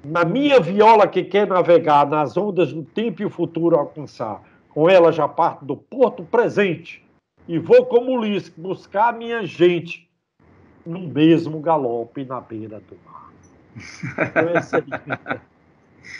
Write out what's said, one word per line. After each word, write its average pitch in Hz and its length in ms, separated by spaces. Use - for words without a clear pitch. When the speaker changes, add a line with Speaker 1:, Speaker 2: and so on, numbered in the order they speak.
Speaker 1:
na 165 220
minha 262 340
viola 202 480
que 180 160
quer 202 240
navegar, 160 600
nas 147 300
ondas 180 360
do 156 100
tempo 208 380
e 208 40
o 165 40
futuro 165 480
alcançar. 127 640
Com 156 200
ela 170 220
já 151 160
parto 156 380
do 135 100
porto 220 480
presente 196 800
e 165 100
vou - 280
como 247 320
Ulisses 208 380
buscar 190 600
minha 233 280
gente 170 600
no 165 140
mesmo 156 600
galope 135 680
na 123 160
beira 107 380
do 92 160
mar." - 260
Então, 165 200
é 170 80
isso - 180
aí. 160 100
Speaker 2:
<laughs> 143 560